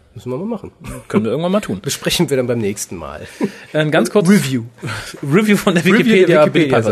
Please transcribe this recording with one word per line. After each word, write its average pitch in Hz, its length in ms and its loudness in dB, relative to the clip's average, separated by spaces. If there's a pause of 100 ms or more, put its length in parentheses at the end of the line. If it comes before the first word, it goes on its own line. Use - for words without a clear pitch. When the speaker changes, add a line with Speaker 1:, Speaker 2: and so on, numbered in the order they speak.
(140)
Speaker 1:
Müssen 120 160 -14
wir 127 60 -6
mal 196 80 -8
machen. 202 280 -10 (360)
Speaker 2:
Können 107 160 0
wir 110 60 -4
irgendwann 165 220 -2
mal 208 80 0
tun. 101 200 -8
Speaker 1:
<laughs> - 20 -18
Besprechen - 460 -4
wir 139 80 0
dann 123 100 0
beim 120 120 -2
nächsten 104 380 -6
Mal. 76 260 -12 (500)
Speaker 2:
Äh, 151 60 -2
ein 156 120 0
ganz 170 200 0
kurzes 196 240 4
Speaker 1:
Review. 131 300 0 (300)
Speaker 2:
<laughs> - 280 -14
Review 196 340 2
von 185 180 0
der 175 100 2
Speaker 1:
Review 202 180 4
der - 40 0
Speaker 2:
Wikipedia, 185 360 6
Speaker 1:
Wikipedia-Seite. 139 500 2